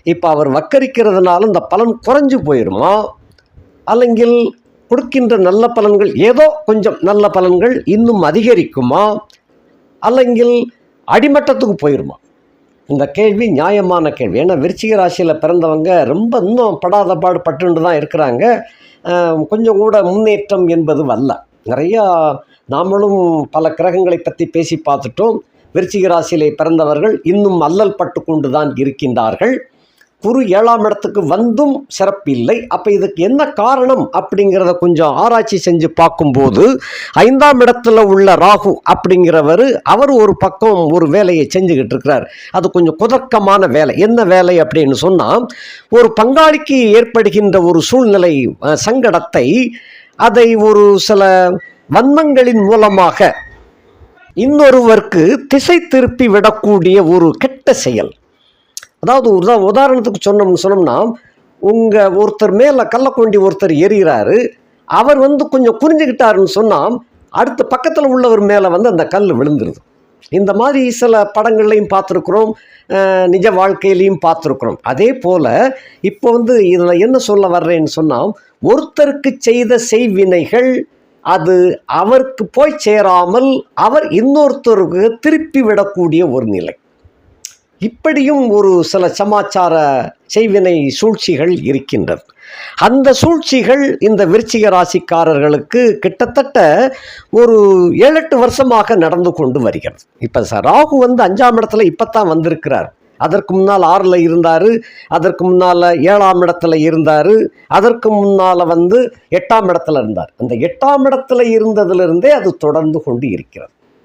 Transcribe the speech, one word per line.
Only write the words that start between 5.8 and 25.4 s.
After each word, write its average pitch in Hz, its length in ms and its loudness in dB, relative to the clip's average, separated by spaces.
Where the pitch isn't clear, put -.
ஏதோ 247 500 2
கொஞ்சம் 214 340 -2
நல்ல 208 280 0
பலன்கள் 185 580 0
இன்னும் 208 380 0
அதிகரிக்குமா, 160 800 0
அல்லங்கில் 240 540 2
அடிமட்டத்துக்கு 254 680 0
போயிருமா? 139 400 -4
இந்த 139 180 -2
கேள்வி 208 420 -2
நியாயமான 175 600 0
கேள்வி. 110 300 -4
ஏன்னா 175 200 0
விருச்சிக 220 360 -4
ராசியில 175 440 -2
பிறந்தவங்க 160 680 0
ரொம்ப 226 380 -2
இன்னும் 220 360 -2
படாத 190 360 -2
பாடு 175 260 -2
பட்டுண்டு 165 400 -2
தான் 165 180 0
இருக்கிறாங்க. 147 440 -4
அஹ், 175 340 -2
கொஞ்சம் 220 280 0
கூட 214 260 2
முன்னேற்றம் 202 640 -2
என்பது 156 380 -2
வரல. 127 260 -2
நிறையா 160 380 -2
நாமளும் 196 500 -2
பல 156 260 -2
கிரகங்களை 180 420 -2
பத்தி - 280 -6
பேசி 160 380 -4
பார்த்துட்டோம். 143 540 -4